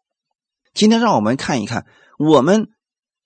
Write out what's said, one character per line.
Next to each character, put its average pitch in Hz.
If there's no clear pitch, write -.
今 214
天 226
让 208
我 110
们 113
看 135
一 101
看， 120
我 147
们 196